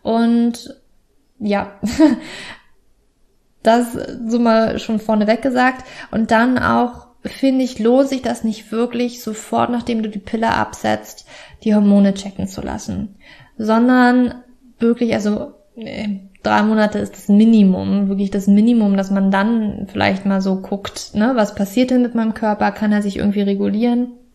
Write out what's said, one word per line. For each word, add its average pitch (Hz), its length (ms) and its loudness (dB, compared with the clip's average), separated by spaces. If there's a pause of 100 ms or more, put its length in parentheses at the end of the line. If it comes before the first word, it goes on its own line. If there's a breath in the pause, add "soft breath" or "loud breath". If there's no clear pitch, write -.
Und 233 720 0 (640)
ja, - 420 -4 (840 loud breath)
<laughs> - 1000 -20
das 233 300 2 (340)
so 233 120 -2
mal 226 400 2
schon 220 200 -4
vorneweg 214 440 0
gesagt. 254 420 0 (260 loud breath)
Und 226 200 -2
dann 240 260 2
auch, 240 500 -2 (160)
finde 262 400 0
ich, 247 160 -6
lohnt 254 300 4
sich 262 120 -6
das 240 220 -6
nicht - 280 -6
wirklich, 240 520 -4
sofort, 226 460 -4
nachdem 233 340 -4
du 220 60 -4
die 208 100 -10
Pille 226 300 -4
absetzt, - 760 -4 (380 loud breath)
die 214 120 2
Hormone 202 400 4
checken 196 320 -10
zu - 140 -12
lassen. 208 540 -8 (420 loud breath)
Sondern 247 880 2 (360)
wirklich, 233 340 0
also, 208 400 -2 (220)
äh, 208 440 -8 (240)
drei 208 200 2
Monate 214 360 2
ist 202 140 -6
das - 140 -12
Minimum, 202 800 4
wirklich 196 240 -2
das 196 160 -2
Minimum, 208 480 4
dass 196 160 -2
man 196 180 2
dann 208 600 0
vielleicht 202 340 -2
mal 196 140 0
so 190 220 -2
guckt, - 520 -10
ne, 220 220 2
was 208 180 0
passiert 254 380 0
denn 247 100 4
mit 240 140 -2
meinem 220 180 0
Körper, 208 380 -2
kann 208 220 -2
er 208 80 0
sich 196 160 -4
irgendwie 202 240 0
regulieren? 208 720 -2 (220)